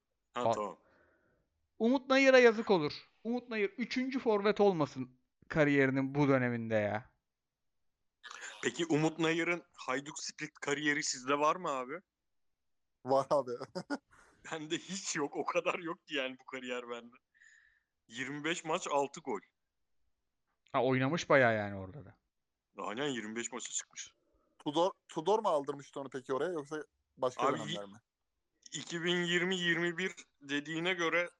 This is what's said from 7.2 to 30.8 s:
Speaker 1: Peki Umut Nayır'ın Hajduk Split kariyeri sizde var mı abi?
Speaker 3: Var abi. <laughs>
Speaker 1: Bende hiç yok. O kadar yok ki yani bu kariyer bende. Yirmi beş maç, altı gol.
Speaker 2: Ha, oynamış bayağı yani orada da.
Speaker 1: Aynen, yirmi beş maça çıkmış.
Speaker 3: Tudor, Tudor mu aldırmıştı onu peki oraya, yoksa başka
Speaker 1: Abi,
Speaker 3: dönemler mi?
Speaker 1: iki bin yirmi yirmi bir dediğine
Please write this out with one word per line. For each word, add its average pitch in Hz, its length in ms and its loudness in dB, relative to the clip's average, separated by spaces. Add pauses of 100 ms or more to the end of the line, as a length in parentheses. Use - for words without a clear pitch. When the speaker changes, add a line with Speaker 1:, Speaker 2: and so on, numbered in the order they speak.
Speaker 1:
Peki 151 220 -2
Umut 156 340 2
Nayır'ın 165 440 0 (100)
Hajduk 143 460 -8
Split - 340 -10
kariyeri 147 500 0
sizde 135 360 -2
var 156 160 4
mı 180 140 -6
abi? 135 320 -6 (1040)
Speaker 3:
Var 135 240 2
abi. 131 220 2 (220)
<laughs> 220 280 -8 (500)
Speaker 1:
Bende 160 260 -6
hiç - 380 -8
yok. 147 200 -4
O 147 100 -4
kadar 175 340 -2
yok 175 280 -10
ki 156 80 -6
yani 131 240 -4
bu - 60 -20
kariyer 123 440 -8
bende. 120 260 -12 (920)
Yirmi 131 360 -8
beş 165 200 -4
maç, 165 240 -4
altı 143 320 0
gol. 110 200 -6 (1300)
Speaker 2:
Ha, 131 100 2
oynamış 131 460 0
bayağı 131 260 6
yani 101 200 -4
orada 95 300 -14
da. - 120 -20 (600)
Speaker 1:
Aynen, 104 300 -6
yirmi 110 280 -6
beş 117 160 -6
maça - 200 -10
çıkmış. - 420 -12 (460)
Speaker 3:
Tudor, 165 320 0 (160)
Tudor 185 320 0
mu 214 100 0
aldırmıştı 143 500 -4
onu 135 100 -10
peki 131 240 -6
oraya, 147 180 0
yoksa 151 320 -8 (340)
başka 127 300 0
Speaker 1:
Abi, 139 120 0
Speaker 3:
dönemler 104 260 -8
mi? 101 160 -20 (720)
Speaker 1:
iki 165 320 -8
bin 175 120 0
yirmi 175 400 0
yirmi 170 420 0
bir 180 180 -4 (260)
dediğine 151 520 -4